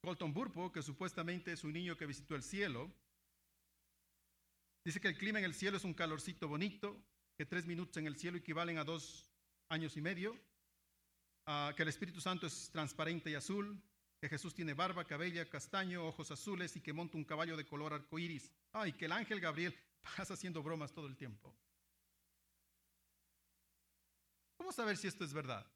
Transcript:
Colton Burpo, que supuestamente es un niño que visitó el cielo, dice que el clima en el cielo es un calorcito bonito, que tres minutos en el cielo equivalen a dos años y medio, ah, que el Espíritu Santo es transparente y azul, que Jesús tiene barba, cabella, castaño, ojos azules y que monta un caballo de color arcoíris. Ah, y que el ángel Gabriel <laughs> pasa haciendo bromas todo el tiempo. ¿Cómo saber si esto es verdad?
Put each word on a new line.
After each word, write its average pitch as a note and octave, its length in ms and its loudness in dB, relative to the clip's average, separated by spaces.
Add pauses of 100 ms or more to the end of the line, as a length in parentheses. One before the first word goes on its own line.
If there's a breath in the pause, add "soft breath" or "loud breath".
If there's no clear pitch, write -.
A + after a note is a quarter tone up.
Colton E3 280 2
Burpo, F3+ 380 2
que D#3 120 -2
supuestamente F3 680 -2
es D#3+ 120 -2
un D3+ 100 0
niño E3+ 240 0
que D#3+ 80 -4
visitó C#3+ 300 -4
el C3 80 0
cielo, F3+ 500 0 (1900)
dice E3 160 0
que G3+ 60 4
el F3 100 4
clima G#3+ 220 2
en G3 60 4
el E3 100 2
cielo G3 220 2
es F3 60 -2
un E3+ 120 0
calorcito D#3+ 520 0
bonito, G3+ 560 0 (320)
que D3 120 -2
tres F3 180 0
minutos E3+ 320 -2
en D#3 80 0
el D3 100 0
cielo F3 220 -2
equivalen E3 400 2
a D#3 60 2
dos - 480 -4 (380)
años D#3+ 280 2
y D3 40 -2
medio, F#3+ 380 0 (1080)
ah, D3 280 2
que - 60 2
el D#3 80 6
Espíritu F3 320 -2
Santo F#3 240 2
es - 260 -4
transparente D#3+ 600 0
y - 20 2
azul, G3+ 480 0 (400)
que D3 80 -2
Jesús D#3 240 -2
tiene D#3 220 0
barba, F3 300 2
cabella, E3+ 440 0
castaño, F3+ 560 0
ojos D#3+ 240 -4
azules F3 460 -2
y D3+ 60 -6
que D3+ 120 -4
monta D3+ 240 -2
un D3+ 80 0
caballo D#3+ 320 0
de D3 80 -2
color D3 260 -2
arcoíris. D#3 600 -2 (220)
Ah, G#3+ 140 2
y D#3 60 2
que E3+ 120 -2
el D#3 60 2
ángel G#3+ 280 2
Gabriel E3+ 360 2 (280)
<laughs> - 140 -6
pasa F#3+ 180 -2
haciendo E3+ 260 -2
bromas D3+ 320 -2
todo D3+ 140 -6
el C3 100 -8
tiempo. B2 340 -10 (3000)
¿Cómo F#4 160 -2
saber G#3+ 260 2
si G3+ 100 0
esto F#3+ 160 0
es C#3+ 100 -4
verdad? B2+ 320 -2 (100)